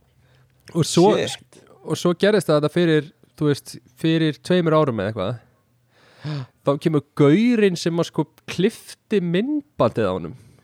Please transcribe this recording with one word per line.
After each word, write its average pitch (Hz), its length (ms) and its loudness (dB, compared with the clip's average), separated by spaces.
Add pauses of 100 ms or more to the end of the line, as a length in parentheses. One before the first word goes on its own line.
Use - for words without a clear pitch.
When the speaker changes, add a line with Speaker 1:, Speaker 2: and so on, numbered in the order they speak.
(760)
Speaker 1:
Og 165 100 0
svo, 190 320 4
Speaker 2:
Shit. - 420 -6 (260)
Speaker 1:
og 156 120 -4
svo 175 180 -2
gerðist 202 340 2
það 151 140 4
þetta 151 100 -2
fyrir, 160 400 0 (240)
þú 151 120 -2
veist, - 300 -4 (200)
fyrir 160 420 0
tveimur 175 320 0
árum 139 280 2
eða 101 120 -2
eitthvað. 110 280 -6 (1200)
Þá 147 60 0 (100)
kemur 156 220 0 (140)
gaurinn 202 600 4
sem 170 200 -4
að, 170 100 0
sko, - 200 -4 (200)
klippti - 760 -4
myndbandið 175 840 -2
á 92 60 -2
honum 90 240 -8 (280)